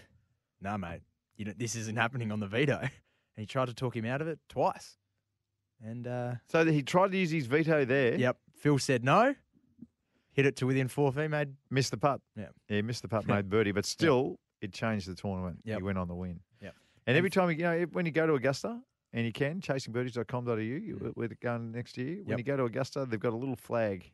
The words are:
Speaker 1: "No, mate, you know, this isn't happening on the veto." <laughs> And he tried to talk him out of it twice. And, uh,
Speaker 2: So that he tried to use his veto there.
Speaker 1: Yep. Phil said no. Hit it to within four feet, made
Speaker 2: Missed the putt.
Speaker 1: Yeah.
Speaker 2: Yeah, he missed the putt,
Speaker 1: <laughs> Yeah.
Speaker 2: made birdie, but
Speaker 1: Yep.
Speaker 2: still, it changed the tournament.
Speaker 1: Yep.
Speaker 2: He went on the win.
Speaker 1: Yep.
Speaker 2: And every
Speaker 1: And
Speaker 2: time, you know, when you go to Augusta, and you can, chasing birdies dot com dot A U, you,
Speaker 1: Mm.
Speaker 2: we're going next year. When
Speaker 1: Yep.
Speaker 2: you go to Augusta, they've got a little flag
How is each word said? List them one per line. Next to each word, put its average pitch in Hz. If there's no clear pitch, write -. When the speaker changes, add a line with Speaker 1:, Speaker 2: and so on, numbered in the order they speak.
Speaker 1:
"No, 101
mate, 85
you 104
know, 104
this 110
isn't 110
happening 117
on 104
the 101
veto." 117
<laughs> 131
And 110
he -
tried 131
to 117
talk 117
him 110
out 131
of 160
it 165
twice. -
And, 117
uh, 123
Speaker 2:
So 160
that 160
he 147
tried 185
to 190
use 180
his 160
veto 147
there. 127
Speaker 1:
Yep. 123
Phil 147
said 123
no. 214
Hit 139
it 135
to 135
within 131
four 143
feet, 156
made 147
Speaker 2:
Missed 131
the 120
putt. 131
Speaker 1:
Yeah. 101
Speaker 2:
Yeah, 104
he 104
missed 113
the -
putt, 104
Speaker 1:
<laughs> -
Yeah. 104
Speaker 2:
made 98
birdie, 101
but 95
Speaker 1:
Yep. 104
Speaker 2:
still, 156
it 98
changed 107
the 92
tournament. 92
Speaker 1:
Yep. 107
Speaker 2:
He 95
went 98
on 90
the 87
win. 90
Speaker 1:
Yep. 95
Speaker 2:
And 127
every 175
Speaker 1:
And -
Speaker 2:
time, 185
you 151
know, 170
when 180
you 160
go 160
to 156
Augusta, 139
and 117
you 113
can, 147
chasing 135
birdies 123
dot 117
com 123
dot 120
A 110
U, 117
you, 208
Speaker 1:
Mm. 117
Speaker 2:
we're 113
going 117
next 117
year. 139
When 175
Speaker 1:
Yep. 110
Speaker 2:
you 120
go 139
to 131
Augusta, 127
they've 117
got 117
a 113
little 131
flag 110